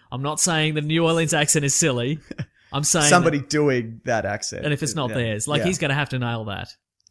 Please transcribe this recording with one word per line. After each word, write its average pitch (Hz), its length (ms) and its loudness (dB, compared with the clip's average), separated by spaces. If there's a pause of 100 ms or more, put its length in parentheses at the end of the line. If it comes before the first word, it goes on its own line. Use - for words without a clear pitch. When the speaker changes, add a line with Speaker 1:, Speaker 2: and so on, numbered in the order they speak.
(100)
Speaker 1:
I'm 131 120 -6
not 151 180 -4
saying 156 340 0
the 151 60 -2
New 160 240 0
Orleans 165 300 2
accent 147 320 2
is 135 80 0
silly. 139 500 0
Speaker 2:
<laughs> - 480 -14
Speaker 1:
I'm 143 120 -2
saying 151 240 4
Speaker 2:
Somebody 165 300 6
Speaker 1:
that 135 120 -8
Speaker 2:
doing 127 540 0
that 113 200 0
accent. 104 400 -6
Speaker 1:
And 147 80 0
if 139 100 -2
it's 156 120 -4
not 135 160 -2
Speaker 2:
Yeah. 113 60 -4
Speaker 1:
theirs, 113 320 -2
like, 147 120 0
Speaker 2:
Yeah. 113 60 0
Speaker 1:
he's 185 120 0
gonna 139 160 0
have 143 160 -2
to 131 100 -4
nail 117 240 -4
that. 95 240 -8 (420)